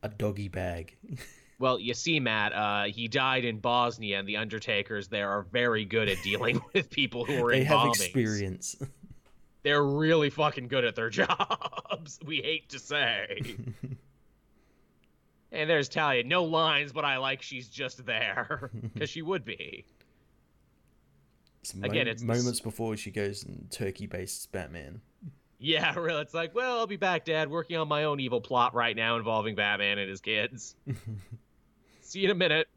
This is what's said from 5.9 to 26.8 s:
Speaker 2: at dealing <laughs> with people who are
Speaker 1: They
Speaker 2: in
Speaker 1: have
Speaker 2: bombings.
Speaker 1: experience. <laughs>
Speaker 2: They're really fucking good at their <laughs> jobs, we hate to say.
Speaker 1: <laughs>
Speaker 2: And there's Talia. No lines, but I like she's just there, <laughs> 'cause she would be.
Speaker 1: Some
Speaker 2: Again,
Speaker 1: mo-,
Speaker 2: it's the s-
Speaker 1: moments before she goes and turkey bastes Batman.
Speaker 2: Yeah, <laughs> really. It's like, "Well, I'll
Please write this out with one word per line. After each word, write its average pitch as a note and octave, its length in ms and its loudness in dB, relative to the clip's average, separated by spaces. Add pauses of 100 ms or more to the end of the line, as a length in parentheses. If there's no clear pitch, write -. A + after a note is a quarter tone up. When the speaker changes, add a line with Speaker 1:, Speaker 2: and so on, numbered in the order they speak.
Speaker 2:
at F#2+ 140 0
dealing G#2 460 0
<laughs> - 40 -20
with F#3 160 0
people B2 360 -2
who C3+ 200 0
are A#2+ 60 4
Speaker 1:
They C3 120 6
Speaker 2:
in C3+ 40 2
Speaker 1:
have D3+ 140 6
Speaker 2:
bombings. A#2+ 160 4
Speaker 1:
experience. G2+ 800 0 (440)
<laughs> - 440 -20
Speaker 2:
They're D3 200 6
really D3+ 460 4
fucking D3 380 0
good B2+ 160 2
at A2+ 100 0
their A2+ 160 -2
<laughs> - 0 -
jobs, - 1120 -2
we D3+ 120 -4
hate D#3 320 -4
to C3+ 100 -12
say. A#2 600 -2 (100)
Speaker 1:
<laughs> G2+ 60 -10 (1900)
Speaker 2:
And D#3 180 -2
there's D3 200 4
Talia. C#3+ 340 2
No E3+ 220 2
lines, D#3+ 480 2
but D3+ 120 -2
I C#3 120 2
like C3+ 260 -2
she's B2 260 -12
just B2+ 380 -8
there, A#2 640 -2 (140)
<laughs> - 140 -8
'cause D3+ 120 -2
she E3 120 -10
would D3+ 220 -4
be. - 400 -12 (1800)
Speaker 1:
Some F#2+ 180 -10
Speaker 2:
Again, B2+ 240 2
Speaker 1:
mo-, A2+ 60 -2
Speaker 2:
it's A2+ 100 -8
the A2+ 80 -2
s- A#2 80 4
Speaker 1:
moments B2 220 0
before A2 360 -4
she G#2+ 140 -8
goes G2+ 320 -4
and - 280 -14
turkey G2+ 360 -6
bastes F#2+ 400 -8
Batman. E2 540 -10 (580)
Speaker 2:
Yeah, D#3 360 2
<laughs> F3 40 -2
really. D#3+ 240 0
It's D3 120 -10
like, E3 200 -4
"Well, B3 240 0
I'll A3+ 80 2